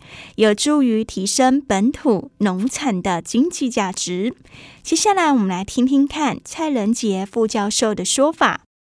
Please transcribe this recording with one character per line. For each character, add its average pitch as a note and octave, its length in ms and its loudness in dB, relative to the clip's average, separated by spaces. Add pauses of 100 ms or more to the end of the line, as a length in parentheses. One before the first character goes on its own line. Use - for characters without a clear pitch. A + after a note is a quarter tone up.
(360)
有 G#3+ 200 4
助 D4 260 2
于 A3 220 2
提 F#3+ 220 -6
升 C4 340 4
本 G#3+ 320 0
土 - 460 -2
农 G3 280 0
产 A#3+ 360 -2
的 F3 200 -2
经 B3+ 280 0
济 C#4 200 -4
价 G3 220 -2
值。 F#3 420 -4 (480)
接 - 140 -2
下 G4+ 180 2
来 E4+ 180 2
我 C4+ 60 4
们 G3 120 2
来 F#3 160 -4
听 B3 200 0
听 C#4 220 4
看 D4 380 -2
蔡 D#4+ 240 -4
仁 A3+ 240 0
杰 G3 320 -2
副 A3+ 200 0
教 G#3+ 240 -2
授 G#3+ 240 0
的 F3+ 120 -6
说 C#4+ 260 2
法。 A#3+ 300 0 (220)